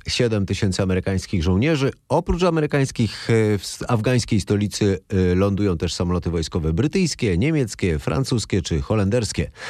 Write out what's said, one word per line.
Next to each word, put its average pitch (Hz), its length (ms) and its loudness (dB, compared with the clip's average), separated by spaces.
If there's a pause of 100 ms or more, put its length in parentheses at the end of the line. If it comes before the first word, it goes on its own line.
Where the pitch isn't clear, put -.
siedem 110 380 0
tysięcy 98 360 0
amerykańskich 92 600 -2
żołnierzy. 131 480 2 (180)
Oprócz 175 340 0
amerykańskich, 151 880 0
e, 110 280 4
w 92 40 -12
s-, - 260 -10
afgańskiej 117 520 2
stolicy, 101 580 0 (340)
e, - 20 2
lądują 95 440 2
też 85 160 -2
samoloty 87 360 -2
wojskowe 82 420 -2
brytyjskie, 101 680 0
niemieckie, 110 600 0
francuskie 104 640 -2
czy 80 180 -2
holenderskie. 101 680 0 (200)